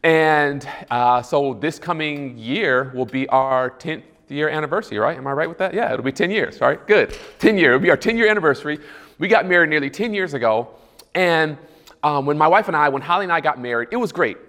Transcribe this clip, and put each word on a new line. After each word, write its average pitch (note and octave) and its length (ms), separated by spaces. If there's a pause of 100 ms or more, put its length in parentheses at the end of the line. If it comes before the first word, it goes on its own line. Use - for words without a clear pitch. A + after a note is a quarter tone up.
And, D#3 640 (240)
uh, B2 300
so C#3 340
this D3+ 240
coming D3 580
year C3 560
will B2+ 120
be C3 240
our C3 420
tenth - 320 (240)
year D3 220
anniversary, D3+ 500
right? B2 180
Am C3 80
I C#3 60
right D3+ 180
with E3+ 80
that? F#3+ 160
Yeah, F3 180
it'll A#2 140
be C3+ 60
ten E3+ 180
years, - 320
right? C3+ 240
Good. F#3+ 320 (220)
Ten G#3+ 180
year. D#3 140
It'll B2+ 100
be F3 80
our D3+ 80
ten-year A3+ 300
anniversary. D3+ 520 (380)
We D#3 100
got F#3+ 200
married F3 220
nearly D3 200
ten G#3+ 240
years F#3 200
ago. A#2 360 (460)
And, D#3+ 420 (460)
um, C#3+ 220
when D3 120
my D#3 100
wife F#3 200
and E3+ 100
I, D3 120
when C3+ 120
Holly F3+ 240
and F3+ 60
I E3 100
got C#3+ 180
married, A#2+ 320
it A3+ 60
was A#3 140
great. C#3 260 (100)